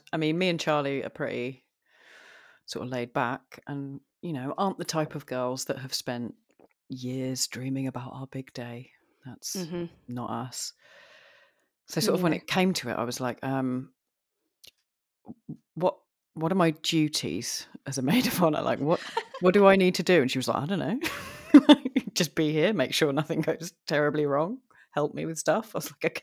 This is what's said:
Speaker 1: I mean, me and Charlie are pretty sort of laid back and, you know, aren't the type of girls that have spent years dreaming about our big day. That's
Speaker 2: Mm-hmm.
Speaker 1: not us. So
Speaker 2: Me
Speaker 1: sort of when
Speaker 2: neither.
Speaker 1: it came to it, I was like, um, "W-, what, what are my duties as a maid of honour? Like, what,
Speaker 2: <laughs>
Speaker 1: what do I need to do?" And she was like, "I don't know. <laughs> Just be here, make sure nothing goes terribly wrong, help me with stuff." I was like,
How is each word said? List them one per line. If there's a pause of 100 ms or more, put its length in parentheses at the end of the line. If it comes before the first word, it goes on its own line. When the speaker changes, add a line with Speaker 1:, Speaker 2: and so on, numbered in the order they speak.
(120)
Speaker 1:
I
mean,
me
and
Charlie
are
pretty (1000)
sort
of
laid
back
and, (220)
you
know,
aren't
the
type
of
girls
that
have
spent (540)
years
dreaming
about
our
big
day. (340)
That's
Speaker 2:
Mm-hmm. (240)
Speaker 1:
not
us. (1160)
So
Speaker 2:
Me
Speaker 1:
sort
of
when
Speaker 2:
neither.
Speaker 1:
it
came
to
it,
I
was
like,
um, (1300)
"W-, (160)
what, (360)
what
are
my
duties (200)
as
a
maid
of
honour?
Like,
what, (200)
Speaker 2:
<laughs>
Speaker 1:
what
do
I
need
to
do?"
And
she
was
like,
"I
don't
know. (200)
<laughs>
Just
be
here,
make
sure
nothing
goes (140)
terribly
wrong, (320)
help
me
with
stuff."
I
was
like,